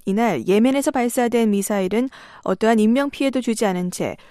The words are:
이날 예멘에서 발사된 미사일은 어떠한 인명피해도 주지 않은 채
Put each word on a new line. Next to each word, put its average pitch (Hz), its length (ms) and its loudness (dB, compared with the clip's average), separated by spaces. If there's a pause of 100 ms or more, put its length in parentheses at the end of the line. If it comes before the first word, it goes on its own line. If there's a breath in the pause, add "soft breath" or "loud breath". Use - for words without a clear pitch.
이날 196 420 0
예멘에서 269 440 2
발사된 240 580 0
미사일은 202 580 -2 (380 loud breath)
어떠한 220 340 2
인명피해도 269 640 2
주지 226 240 -2
않은 180 260 -2
채 113 240 -6 (160 soft breath)